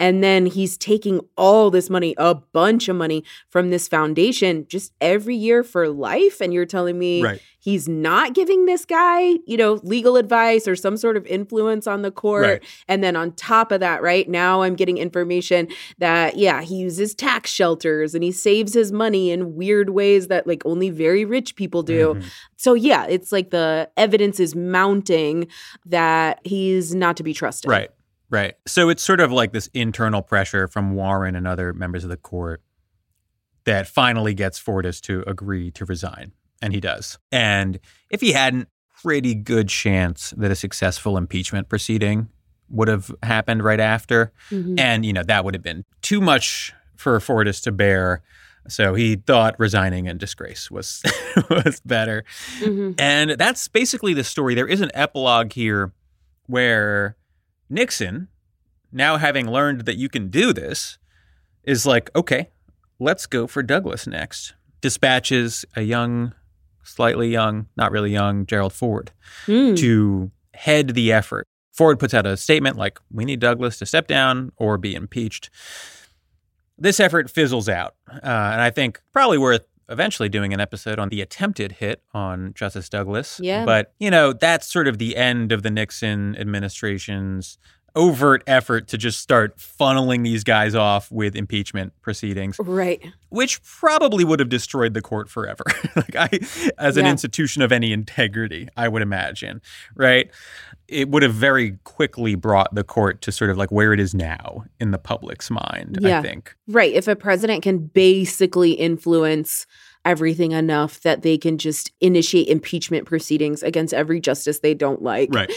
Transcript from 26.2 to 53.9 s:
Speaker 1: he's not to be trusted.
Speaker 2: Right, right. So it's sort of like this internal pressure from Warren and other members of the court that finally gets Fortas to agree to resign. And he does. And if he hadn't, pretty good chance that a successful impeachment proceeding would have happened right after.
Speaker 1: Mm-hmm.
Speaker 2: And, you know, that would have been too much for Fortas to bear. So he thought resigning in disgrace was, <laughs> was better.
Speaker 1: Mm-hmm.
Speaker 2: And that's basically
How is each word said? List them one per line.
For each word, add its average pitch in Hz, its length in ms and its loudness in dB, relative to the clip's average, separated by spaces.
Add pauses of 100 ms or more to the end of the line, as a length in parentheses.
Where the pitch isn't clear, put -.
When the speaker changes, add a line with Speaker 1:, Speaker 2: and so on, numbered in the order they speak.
Speaker 1:
he's 185 500 -2
not 175 240 0
to 165 40 -10
be 156 120 -6
trusted. - 360 -6
Speaker 2:
Right, 104 200 0 (400)
right. 101 240 -2 (120)
So 170 220 2
it's 170 140 0
sort 185 180 2
of 143 100 4
like 117 220 2
this 110 220 -6
internal 110 480 -2
pressure 98 440 0
from 98 280 -4
Warren 95 420 -2
and 90 100 -6
other 90 280 -4
members 87 300 -8
of 87 60 -10
the 90 60 -8
court 85 460 -10 (1000)
that 98 220 0
finally 113 460 2
gets 98 260 -4
Fortas 92 440 -4
to 92 240 -6
agree 95 460 -6
to - 120 -14
resign. 87 480 -10 (320)
And 104 100 -4
he 98 60 -4
does. - 380 -6 (120)
And 101 480 0 (320)
if 202 100 -6
he - 120 4
hadn't, 127 360 0 (340)
pretty 135 320 0
good 107 340 0
chance 92 720 -2
that 101 120 0
a 98 60 0
successful 95 640 -2
impeachment 92 500 -4
proceeding 107 580 -2 (440)
would 110 180 0
have 101 340 -2
happened 110 400 -2
right 107 180 2
after. 113 520 0 (180)
Speaker 1:
Mm-hmm. 180 280 -4
Speaker 2:
And, 113 260 2
you 104 80 -2
know, 90 120 -2
that 98 200 2
would 95 80 -6
have 87 100 -8
been 85 220 -10 (160)
too 208 220 -2
much - 500 0 (240)
for 120 240 0
Fortas 107 440 0
to 113 80 -2
bear. 95 500 0 (440)
So 95 280 0
he 110 220 2
thought 113 440 2
resigning 95 460 0
in 85 100 -8
disgrace - 540 -14
was, 95 320 -12 (240)
<laughs> - 240 0
was 160 340 0
better. 110 400 -2 (360)
Speaker 1:
Mm-hmm. 202 380 -2
Speaker 2:
And 147 340 2
that's 196 360 -2
basically 220 460 0